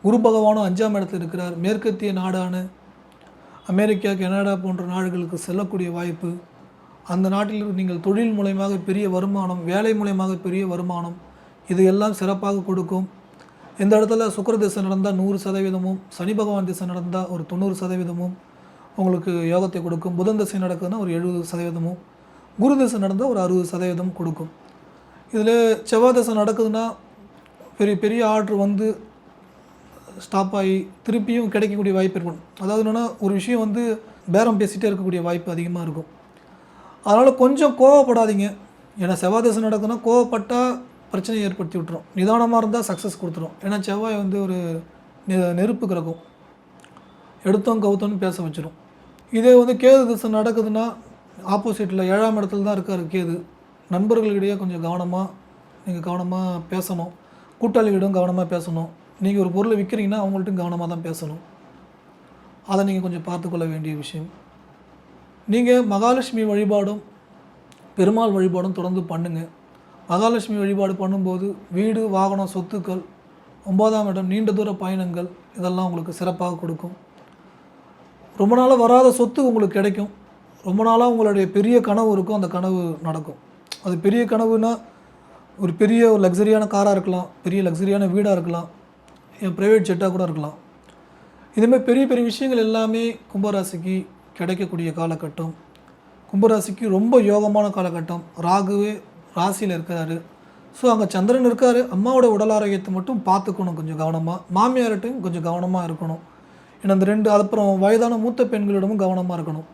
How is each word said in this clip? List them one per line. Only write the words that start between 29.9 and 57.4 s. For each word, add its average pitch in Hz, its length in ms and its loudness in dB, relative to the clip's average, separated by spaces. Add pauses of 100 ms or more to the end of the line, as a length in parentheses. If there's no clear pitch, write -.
ஸ்டாப் 196 320 -2
ஆகி 190 180 2 (300)
திருப்பியும் 226 480 -2
கிடைக்கக்கூடிய 202 420 0
வாய்ப்பு 190 240 0
இருக்கும். 170 220 -8 (200)
அதாவது 208 220 -2
என்னன்னா, 220 220 -2 (200)
ஒரு 196 140 0
விஷயம் 233 260 -2
வந்து 214 180 -2 (500)
பேரம் 220 280 4
பேசிட்டே 202 280 -2
இருக்கக்கூடிய 185 340 -2
வாய்ப்பு 175 300 -4
அதிகமா 170 300 -6
இருக்கும். 160 260 -8 (960)
அதனால 233 280 6
கொஞ்சம் 269 460 4
கோவப்படாதீங்க. 233 680 6 (520)
ஏன்னா 185 120 0
செவ்வாய் 185 300 0
திசை 226 200 2
நடக்குதுன்னா 214 420 -2
கோவப்பட்டா 240 560 0 (500)
பிரச்சனையை 202 380 -4
ஏற்படுத்தி 185 300 -6
விட்டுரும். 165 280 -8 (100)
நிதானமா 233 400 2
இருந்தா 226 340 0
சக்ஸஸ் 185 320 -6
கொடுத்துரும். 165 420 -8
ஏன்னா 202 160 -2
செவ்வாய் 208 420 -4
வந்து 196 200 -2
ஒரு 185 160 -4 (720)
நெ-, 185 240 0
நெருப்பு 202 360 0
கிரகம், 165 340 -6 (1200)
எடுத்தோம் 208 380 2
கவுத்தோன்னு 202 440 0
பேச 180 160 -4
வச்சிரும். 160 360 -10 (540)
இதே 240 220 8
வந்து 247 200 8
கேது 262 320 8
திசை 220 320 -2
நடக்குதுன்னா 220 480 0 (640)
ஆப்போசிட்ல 202 540 0
ஏழாம் 214 340 2
இடத்துல 202 320 -2
தான் 202 80 0
இருக்காரு 180 340 -4
கேது. 175 240 -2 (540)
நண்பர்களிடையே 202 680 0
கொஞ்சம் 180 280 -6
கவனமா, 180 440 -4 (580)
நீங்க 175 240 -6
கவனமா 180 320 -4 (280)
பேசணும். 180 440 -6 (460)